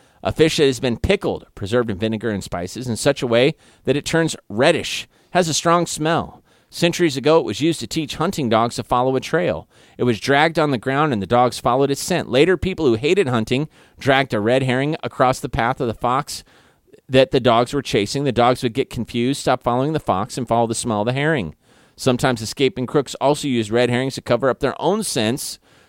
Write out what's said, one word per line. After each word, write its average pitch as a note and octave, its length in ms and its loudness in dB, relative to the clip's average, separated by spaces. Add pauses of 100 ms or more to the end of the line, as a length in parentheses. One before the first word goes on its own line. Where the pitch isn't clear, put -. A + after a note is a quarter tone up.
(220)
a G#2 100 -2
fish D#3 260 2
that D3+ 80 6
has B2 140 2
been B2 180 -2
pickled, E3 560 -2
preserved A2+ 360 -2
in F#2 80 -6
vinegar A2 320 -4
and G2 140 -4
spices G2 440 -8
in A2 80 -4
such - 260 0
a C3+ 40 -2
way B2 280 4 (300)
that C3+ 120 0
it D3 80 -4
turns E3 320 0 (120)
reddish, B2+ 600 0 (220)
has F3 180 0
a D3 60 -2
strong E3+ 320 2
smell. D#3 560 -4 (260)
Centuries E3+ 480 0
ago, D3 220 4
it D3 60 0
was G#2 160 -4
used D#3 200 0
to A#2 60 -10
teach - 300 -6
hunting D#3+ 320 -2
dogs A2+ 280 2
to A#2+ 80 -6
follow C3 320 0
a B2+ 40 0
trail. C3 480 -4 (300)
It B2 60 -2
was A#2+ 160 0
dragged D3+ 380 2
on D3+ 120 2
the C#3 80 0
ground C#3 340 0
and G#2+ 80 -2
the F#2+ 60 -6
dogs A#2+ 320 2
followed C3+ 320 2
its C#3 120 -4
scent. E3 260 -2
Later, D#3 280 4
people F3+ 300 -2
who A#2+ 80 4
hated D#3+ 320 0
hunting B2 420 -2 (300)
dragged C3+ 360 2
a A2 60 0
red B2 220 2
herring C3 400 -2
across B2+ 380 0
the C3+ 80 -8
path B2 320 -2
of B2+ 80 -2
the G#2+ 60 -2
fox C3 500 -4 (640)
that C3 240 4
the C3+ 80 4
dogs A#2+ 320 2
were C#3+ 100 -2
chasing. B2+ 420 -2
The C#3 60 0
dogs B2 320 2
would A#2+ 120 -2
get C3 160 -2
confused, A#2+ 500 -2
stop C3 220 0
following C3 320 0
the C#3+ 60 -2
fox, G2+ 380 -2
and B2 80 -4
follow A#2 220 2
the A2+ 60 -2
smell A2 260 -2
of G#2 60 -2
the B2 60 -6
herring. C#3 440 -2 (400)
Sometimes B2+ 440 0
escaping B2+ 460 -2
crooks - 300 -2
also C#3+ 320 0
used A2+ 220 0
red A#2+ 200 2
herrings B2+ 240 -2
to - 80 -10
cover B2 260 0
up - 120 -2
their C3 200 -2
own F#3+ 220 0
scents B2 560 -2 (300)